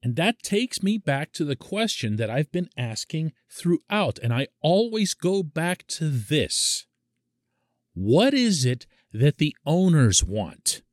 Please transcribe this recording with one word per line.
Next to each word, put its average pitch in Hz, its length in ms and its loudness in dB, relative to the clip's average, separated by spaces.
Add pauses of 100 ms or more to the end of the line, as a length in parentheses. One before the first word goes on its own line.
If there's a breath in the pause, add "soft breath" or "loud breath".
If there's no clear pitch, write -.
And 120 120 -2
that 196 260 0
takes 220 400 -2
me 208 140 0
back 143 340 -4
to - 140 -4
the 143 100 -2
question 190 640 -4
that 110 120 -2
I've 139 220 -2
been 175 240 -4
asking 147 560 -6 (180)
throughout, 175 720 -2
and 117 140 -2
I 131 160 -2 (100)
always 214 540 0
go 190 300 -2
back 165 440 -6
to 156 220 -4
this. 127 760 -2 (1080)
What 143 400 2
is 214 320 2
it 123 200 -2 (280)
that 135 240 2
the 151 180 0 (100)
owners 156 560 4
want? 95 600 -4 (100)